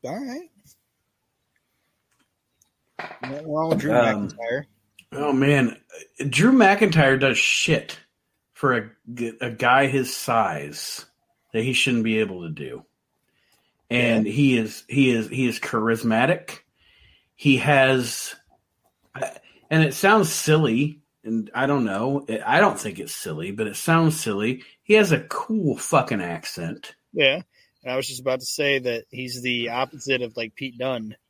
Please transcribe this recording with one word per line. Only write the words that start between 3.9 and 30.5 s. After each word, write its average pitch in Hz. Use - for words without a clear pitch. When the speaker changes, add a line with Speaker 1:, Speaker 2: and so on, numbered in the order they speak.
Speaker 2:
Um, 110
Speaker 1:
McIntyre. 120
Speaker 2:
Oh, 143
man. 135
Drew 170
McIntyre 190
does 131
shit -
for 131
a 110
g-, 117
a 120
guy 127
his 131
size 87
that 113
he 127
shouldn't 120
be 110
able 95
to 85
do. 71
And 117
Speaker 1:
Yeah. 104
Speaker 2:
he 135
is, 110
he 131
is, 113
he 127
is 113
charismatic. 113
He 135
has, 131
and 160
it 143
sounds 196
silly, 151
and 110
I 131
don't 139
know, 123
I 135
don't -
think 95
it's -
silly, 82
but 107
it 104
sounds 160
silly. 110
He 208
has 202
a 131
cool 190
fucking 127
accent. 85
Speaker 1:
Yeah. 151
And 127
I 127
was 131
just 127
about 131
to 131
say 139
that 120
he's 123
the 120
opposite 127
of, 113
like, 113